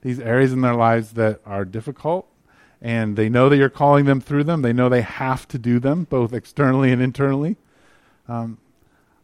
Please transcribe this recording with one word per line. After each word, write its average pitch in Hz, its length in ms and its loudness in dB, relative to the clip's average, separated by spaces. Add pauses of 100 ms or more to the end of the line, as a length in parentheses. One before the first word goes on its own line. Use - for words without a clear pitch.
these 127 180 -6
areas 127 340 2
in 127 80 -2
their 120 140 2
lives 117 380 2
that 110 320 -2
are 101 200 -6
difficult, 143 640 -8 (540)
and 113 340 -4
they 110 140 0
know 123 200 4
that 143 80 6
you're 135 120 4
calling 143 360 2
them 135 160 2
through 147 220 -2
them. 156 180 -2
They 117 120 0
know 123 160 2
they 123 120 4
have 131 460 -6
to 135 100 -10
do 120 220 0
them, 147 240 -2
both 123 300 -2
externally 131 580 0
and 123 100 0
internally. 139 540 -2 (720)
Um, 117 320 -10 (640)